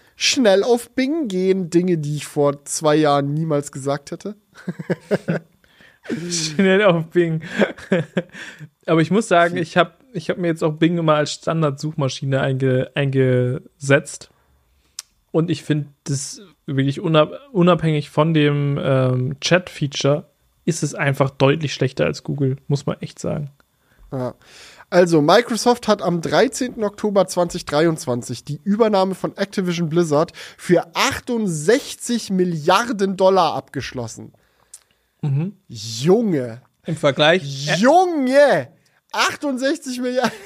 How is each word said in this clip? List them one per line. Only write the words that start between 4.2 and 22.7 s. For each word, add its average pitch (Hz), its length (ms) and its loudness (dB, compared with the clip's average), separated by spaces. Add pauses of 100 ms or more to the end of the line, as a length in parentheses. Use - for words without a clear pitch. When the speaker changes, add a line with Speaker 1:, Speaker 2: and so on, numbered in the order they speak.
Speaker 1:
<laughs> - 140 -4 (880)
Speaker 2:
Schnell 175 540 0
auf 170 260 2
Bing. 165 320 0 (760)
<laughs> - 680 -12
Aber 165 140 2
ich 160 100 0
muss 220 160 2
sagen, 175 280 2
Speaker 1:
Viel 180 80 -4
Speaker 2:
ich 160 140 -8
hab, 175 220 0 (140)
ich 180 180 -6
hab - 80 -6
mir 180 80 -2
jetzt 165 160 -2
auch 160 120 0
Bing 170 240 2
immer 156 180 2
als 147 160 -2
Standard-Suchmaschine 143 1080 -2
einge-, 131 540 0
eingesetzt. 135 1400 0 (1000)
Und 170 180 0
ich 147 140 -4
find 151 240 -2 (160)
das 139 360 -6 (260)
wirklich 135 340 -2
unab-, 160 380 2 (140)
unabhängig 160 580 2
von 160 240 2
dem, 143 460 2
ähm, 131 600 0
Chat-Feature 147 880 -2 (360)
ist 160 200 -2
es 143 100 -6
einfach 139 360 0
deutlich 143 440 0
schlechter 139 300 -2
als 143 180 -4
Google, 139 340 -2 (120)
muss 143 180 -2